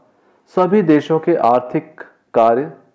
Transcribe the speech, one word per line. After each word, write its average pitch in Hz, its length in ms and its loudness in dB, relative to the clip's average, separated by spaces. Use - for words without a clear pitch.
सभी 185 300 0
देशों 156 360 0
के 170 160 -2
आर्थिक 123 640 -2
कार्य 120 380 0